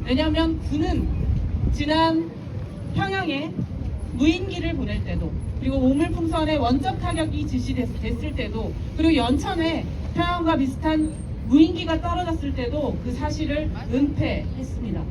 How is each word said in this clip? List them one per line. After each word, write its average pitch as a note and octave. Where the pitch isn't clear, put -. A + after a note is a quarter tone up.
왜냐하면 D#4+
군은 E4
지난 D#4+
평양에 F4
무인기를 E4
보낼 -
때도 E3+
그리고 C4
오물풍선에 D#4
원적 C4+
타격이 D4+
지시됐을 -
때도 A3
그리고 D#4+
연천에 D4+
평양과 E4+
비슷한 D#4
무인기가 D#4+
떨어졌을 E4
때도 B3+
그 B3
사실을 D4+
은폐했습니다. -